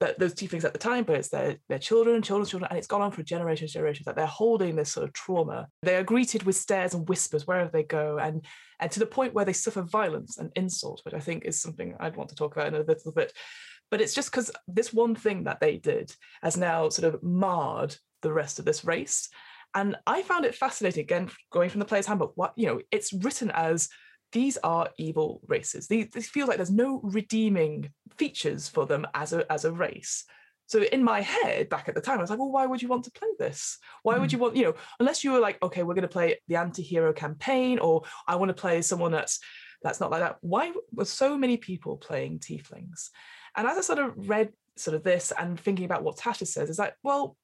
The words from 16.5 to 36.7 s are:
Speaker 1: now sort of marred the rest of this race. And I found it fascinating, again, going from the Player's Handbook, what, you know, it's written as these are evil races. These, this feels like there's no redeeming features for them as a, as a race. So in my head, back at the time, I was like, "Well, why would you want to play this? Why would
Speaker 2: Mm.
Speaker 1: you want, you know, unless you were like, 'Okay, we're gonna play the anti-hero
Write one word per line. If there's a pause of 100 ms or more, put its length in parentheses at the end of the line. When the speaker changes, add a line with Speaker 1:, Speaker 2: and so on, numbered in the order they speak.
Speaker 1:
now
sort
of
marred (280)
the
rest
of
this
race. (420)
And (100)
I
found
it
fascinating,
again, (220)
going
from
the
Player's
Handbook,
what,
you
know, (100)
it's
written
as (440)
these
are (100)
evil
races.
These,
this
feels
like
there's
no
redeeming (240)
features
for
them
as
a,
as
a
race. (420)
So
in
my
head,
back
at
the
time,
I
was
like,
"Well,
why
would
you
want
to
play (100)
this? (240)
Why
would
Speaker 2:
Mm.
Speaker 1:
you
want,
you
know, (240)
unless
you
were
like,
'Okay,
we're
gonna
play
the
anti-hero